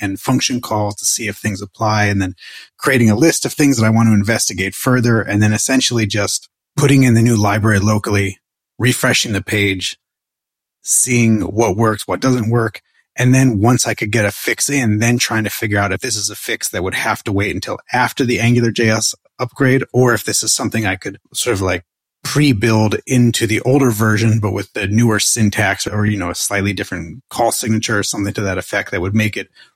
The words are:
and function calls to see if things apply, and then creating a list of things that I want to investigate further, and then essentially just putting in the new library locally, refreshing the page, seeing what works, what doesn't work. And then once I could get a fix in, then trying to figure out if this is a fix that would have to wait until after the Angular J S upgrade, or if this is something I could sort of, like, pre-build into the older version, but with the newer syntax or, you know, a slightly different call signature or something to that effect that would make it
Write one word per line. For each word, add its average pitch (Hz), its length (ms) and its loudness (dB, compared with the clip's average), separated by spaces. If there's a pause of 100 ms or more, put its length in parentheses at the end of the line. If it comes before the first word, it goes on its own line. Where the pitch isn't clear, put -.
and 98 180 -6
function 127 400 -2
calls 107 360 -4
to - 100 -10
see 113 220 -4
if 98 100 -8
things 101 240 -6
apply, 107 440 -2
and 101 140 0
then 92 140 -6 (440)
creating 123 320 2
a 104 60 6
list 156 300 2
of 120 80 -6
things 143 240 2
that 110 80 2
I 110 60 4
want 113 180 4
to 110 40 6
investigate 98 600 0
further, 120 480 2
and 101 200 -2
then 107 120 4
essentially 120 540 0
just 101 420 -4 (260)
putting 139 280 4
in 123 100 6
the 113 80 6
new 117 140 4
library 104 440 2
locally, 101 600 0 (400)
refreshing 120 540 0
the 95 100 -4
page, 101 540 -2 (880)
seeing 113 540 2
what 98 340 0
works, 110 320 0
what 135 140 -4
doesn't 123 280 0
work. 113 320 -2 (360)
And 127 160 4
then 131 260 4
once 120 260 2
I 113 80 -2
could 107 180 -6
get 110 140 2
a 98 60 0
fix - 380 -4
in, 120 300 0
then 120 180 2
trying 110 260 -2
to 107 60 -4
figure 104 300 -4
out 101 120 0
if 95 100 -4
this 117 140 -6
is 101 140 -4
a 98 60 -10
fix - 340 -8
that 104 140 -6
would 92 100 -4
have - 300 -4
to 110 80 -4
wait 98 220 0
until 98 260 -8 (120)
after 123 320 -2
the 117 160 0
Angular 117 320 2
J 113 180 0
S 110 240 0 (260)
upgrade, 131 520 0
or 123 220 4
if 107 100 -2
this - 200 -2
is 107 100 -2
something 113 320 -2
I 92 100 -2
could 98 240 -12 (140)
sort 117 220 -2
of, 95 60 -2
like, 92 220 -2 (400)
pre-build 110 840 2
into 120 420 2
the 104 140 -2
older 131 280 2
version, 110 500 2
but 107 120 -2
with 101 220 -6
the 104 140 -4
newer 110 320 2
syntax 101 680 0
or, 104 180 -2
you 104 120 0
know, 90 120 -4
a 87 60 -8
slightly 101 380 -2
different 87 560 -10
call 117 220 0
signature 110 460 -2
or 101 60 0
something 104 300 -4
to - 80 -6
that 95 160 -4
effect 98 340 -6
that 92 100 -4
would 98 140 -2
make 107 220 0
it 98 120 -10 (260)